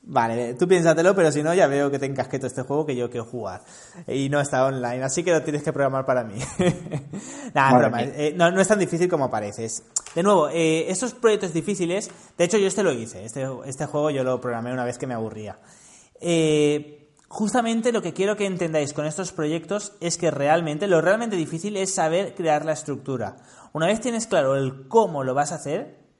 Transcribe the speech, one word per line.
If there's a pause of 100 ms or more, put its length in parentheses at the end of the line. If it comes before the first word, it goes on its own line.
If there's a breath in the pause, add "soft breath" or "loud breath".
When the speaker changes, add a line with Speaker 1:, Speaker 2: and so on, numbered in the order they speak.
Speaker 1:
Vale,
tú
piénsatelo,
pero
si
no,
ya
veo
que
te
encasqueto
este
juego
que
yo
quiero
jugar. (440 loud breath)
Y
no
está
online,
así
que
lo
tienes
que
programar
para
mí. (240)
<laughs>
Nada,
Speaker 2:
Madre (100)
Speaker 1:
broma,
Speaker 2:
mía.
Speaker 1:
eh,
no,
no
es
tan
difícil
como
parece.
Es... (320)
De
nuevo,
eh,
estos
proyectos
difíciles, (300 loud breath)
de
hecho
yo
este
lo
hice,
este, (180)
este
juego
yo
lo
programé
una
vez
que
me
aburría. (640 loud breath)
Eh, (200)
justamente
lo
que
quiero
que
entendáis
con
estos
proyectos
es
que
realmente,
lo
realmente
difícil
es
saber
crear
la
estructura. (360 loud breath)
Una
vez
tienes
claro
el
cómo
lo
vas
a
hacer (120)